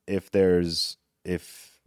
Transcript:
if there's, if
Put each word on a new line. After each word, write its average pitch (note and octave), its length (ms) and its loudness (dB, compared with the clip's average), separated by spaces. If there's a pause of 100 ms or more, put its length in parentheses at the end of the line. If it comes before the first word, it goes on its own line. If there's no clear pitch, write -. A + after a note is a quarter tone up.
if G2 240 -6
there's, F2+ 640 2 (280)
if - 640 -10